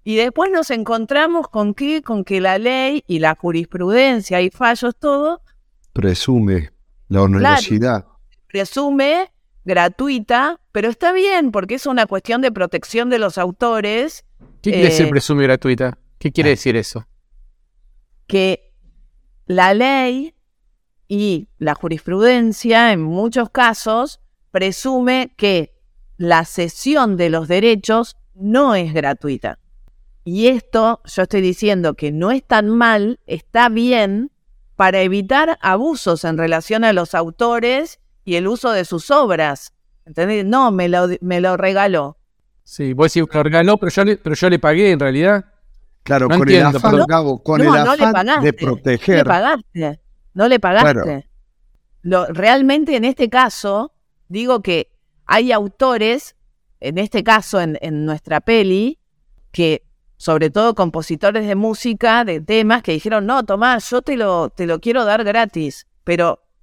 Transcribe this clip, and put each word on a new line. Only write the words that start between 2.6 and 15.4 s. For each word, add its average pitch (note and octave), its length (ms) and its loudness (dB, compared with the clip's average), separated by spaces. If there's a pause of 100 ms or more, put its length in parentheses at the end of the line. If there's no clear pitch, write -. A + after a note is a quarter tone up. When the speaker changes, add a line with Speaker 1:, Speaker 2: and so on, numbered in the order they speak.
Speaker 1:
y E3+ 120 -2
la D#3 160 0
jurisprudencia F#3 1080 -2
y F#3 100 0
fallos, A#3+ 480 -2
todo D4 420 -2 (520)
Speaker 2:
Presume F#2+ 800 0 (360)
la F#2+ 180 0
Speaker 1:
Claro. G2 120 4
Speaker 2:
onerosidad. B2+ 680 0 (420)
Speaker 1:
Presume C#4 840 -2 (320)
gratuita, A#3+ 960 -2 (120)
pero G#3+ 180 -4
está E4+ 220 -2
bien, F#4 400 0
porque G3+ 240 -6
es C4+ 120 -8
una B3+ 180 0
cuestión A3+ 360 -4
de C4 100 0
protección A3 580 -4
de B3 80 0
los G#3 220 -2
autores. A3 840 -4 (360)
Speaker 3:
¿Qué G#3 100 -2
quiere F#3 180 2
decir D#3+ 180 2
Speaker 1:
Eh, - 20 0
Speaker 3:
presume C#3+ 340 0